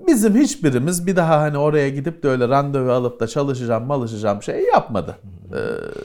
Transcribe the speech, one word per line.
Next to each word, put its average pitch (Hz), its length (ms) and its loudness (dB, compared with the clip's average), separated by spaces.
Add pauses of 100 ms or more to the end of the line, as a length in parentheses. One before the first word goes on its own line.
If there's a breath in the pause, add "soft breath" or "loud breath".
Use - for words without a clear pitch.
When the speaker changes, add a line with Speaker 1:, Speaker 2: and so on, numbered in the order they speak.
Speaker 1:
Bizim 220 280 4
hiçbirimiz 170 720 0
bir 190 80 0
daha 160 260 4
hani 151 160 0
oraya 147 320 2
gidip 143 340 -6
de 143 60 2
öyle 127 200 2
randevu 139 420 2
alıp 123 280 0
da 117 80 -2
çalışacağım, 123 560 -2
malışacağım 110 600 -2
şey - 220 -4
yapmadı. 107 520 0 (340)
Speaker 2:
Hı - 60 -6
hı. 62 40 -4 (440)